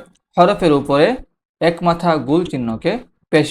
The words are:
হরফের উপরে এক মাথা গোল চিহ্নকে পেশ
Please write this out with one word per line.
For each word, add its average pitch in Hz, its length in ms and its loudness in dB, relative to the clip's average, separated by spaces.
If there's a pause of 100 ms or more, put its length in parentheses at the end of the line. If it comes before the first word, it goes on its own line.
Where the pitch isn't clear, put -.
(360)
হরফের 180 360 4
উপরে 143 340 2 (540)
এক 170 220 0
মাথা 170 280 0 (140)
গোল 151 220 0
চিহ্নকে 117 460 -6 (380)
পেশ 151 200 2